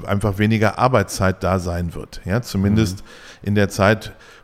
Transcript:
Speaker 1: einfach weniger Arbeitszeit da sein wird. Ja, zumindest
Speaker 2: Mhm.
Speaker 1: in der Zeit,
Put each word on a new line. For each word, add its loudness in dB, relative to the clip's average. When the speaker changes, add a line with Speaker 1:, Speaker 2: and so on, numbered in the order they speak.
Speaker 1:
einfach -2
weniger 2
Arbeitszeit 0
da 2
sein -4
wird. -14
Ja, -2
zumindest 0
Speaker 2:
Mhm. -14
Speaker 1:
in 0
der 4
Zeit, 0